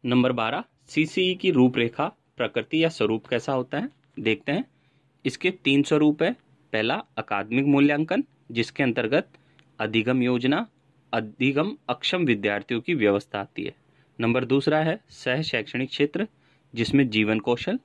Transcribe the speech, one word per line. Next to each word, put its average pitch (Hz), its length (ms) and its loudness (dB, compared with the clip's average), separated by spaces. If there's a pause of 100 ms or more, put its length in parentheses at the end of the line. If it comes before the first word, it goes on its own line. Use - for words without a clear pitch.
नंबर 127 280 2
बारह, 123 320 -4 (220)
सीसीई 180 500 0
की 185 160 0
रूपरेखा, 127 540 2 (320)
प्रकृति 123 460 -2
या 165 60 2
स्वरूप 110 380 -2
कैसा 127 260 -2
होता 131 260 -4
है, 247 100 -6 (300)
देखते 110 320 -2
हैं। 202 120 -2 (640)
इसके 151 260 -2 (120)
तीन 139 200 2
स्वरूप 151 400 2
है। 190 80 0 (420)
पहला 113 220 0 (220)
अकादमिक 110 480 -2
मूल्यांकन, 147 580 2 (280)
जिसके 117 320 -2
अंतर्गत 123 440 0 (520)
अधिगम 113 440 0
योजना, 131 420 0 (480)
अधिगम 135 640 -2 (140)
अक्षम 175 360 -2
विद्यार्थियों 104 560 -2
की 175 120 -4
व्यवस्था 104 460 2
आती 98 240 -10
है। - 120 -10 (440)
नंबर 117 260 0
दूसरा 139 340 2
है 160 200 0 (100)
सह 131 320 -4
शैक्षणिक 127 480 -4
क्षेत्र, 170 380 0 (460)
जिसमें 120 360 2
जीवन 107 300 2
कौशल 123 460 -2